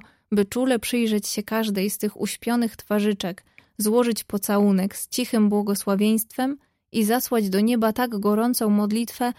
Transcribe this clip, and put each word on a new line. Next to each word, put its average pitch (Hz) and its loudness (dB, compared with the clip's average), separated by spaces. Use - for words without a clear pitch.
by 202 4
czule 247 0
przyjrzeć 220 0
się 214 -4
każdej 208 -2
z - -6
tych - -6
uśpionych 233 -2
twarzyczek, 202 -2
złożyć 226 2
pocałunek 202 2
z - -10
cichym 220 0
błogosławieństwem 208 0
i 220 0
zasłać 226 0
do 185 0
nieba 220 2
tak 240 -2
gorącą 214 0
modlitwę, 214 0